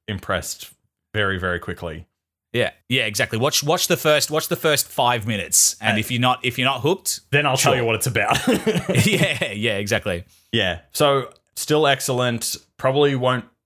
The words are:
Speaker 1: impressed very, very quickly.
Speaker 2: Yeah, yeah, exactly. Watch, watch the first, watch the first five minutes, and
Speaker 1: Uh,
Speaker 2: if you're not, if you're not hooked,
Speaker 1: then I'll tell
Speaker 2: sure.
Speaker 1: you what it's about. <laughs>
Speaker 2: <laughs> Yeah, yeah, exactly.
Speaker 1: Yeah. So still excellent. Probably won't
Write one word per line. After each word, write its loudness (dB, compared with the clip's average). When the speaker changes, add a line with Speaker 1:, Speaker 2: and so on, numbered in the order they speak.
Speaker 1:
impressed -6
very, 0
very -2
quickly. -10
Speaker 2:
Yeah, -2
yeah, 0
exactly. -2
Watch, 0
watch 0
the 0
first, 2
watch -2
the -2
first 0
five 0
minutes, 0
and 0
Speaker 1:
Uh, 0
Speaker 2:
if -4
you're -2
not, 2
if -4
you're 0
not -2
hooked, -2
Speaker 1:
then 2
I'll 2
tell 4
Speaker 2:
sure. 2
Speaker 1:
you 0
what 2
it's -2
about. 2
<laughs> -
Speaker 2:
<laughs> 2
Yeah, 0
yeah, 0
exactly. -2
Speaker 1:
Yeah. 0
So 2
still 2
excellent. 0
Probably 2
won't 0